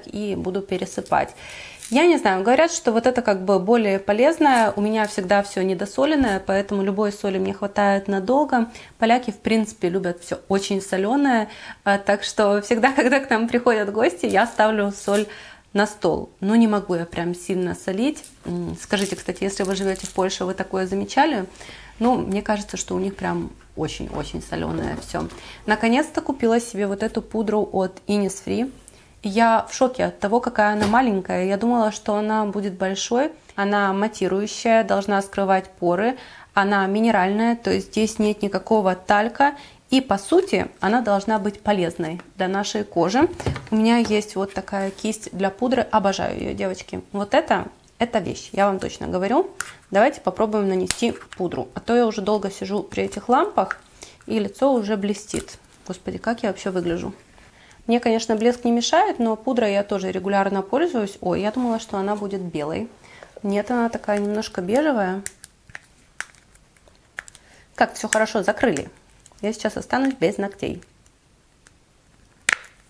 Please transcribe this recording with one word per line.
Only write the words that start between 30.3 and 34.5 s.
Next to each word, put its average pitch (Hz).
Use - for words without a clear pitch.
какая 214
она 208
маленькая. 196
Я 196
думала, 226
что 208
она 214
будет 196
большой. 214
Она 202
матирующая, 208